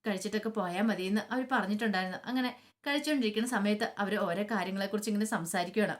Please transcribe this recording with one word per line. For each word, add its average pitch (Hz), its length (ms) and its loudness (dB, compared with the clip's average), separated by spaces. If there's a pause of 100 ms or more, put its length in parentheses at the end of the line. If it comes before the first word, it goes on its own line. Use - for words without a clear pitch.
കഴിച്ചിട്ടൊക്കെ 208 500 -2
പോയാൽ 185 320 0
മതിയെന്ന് 196 440 2
അവർ 254 200 0
പറഞ്ഞിട്ടുണ്ടായിരുന്നു. 202 760 0
അങ്ങനെ 254 240 0 (340)
കഴിച്ചുകൊണ്ടിരിക്കുന്ന 277 640 2
സമയത്ത് 208 400 2 (100)
അവർ 202 200 0
ഓരോ 190 280 0
കാര്യങ്ങളെക്കുറിച്ച് 196 640 -2
ഇങ്ങനെ 208 180 0
സംസാരിക്കുകയാണ്. 180 720 0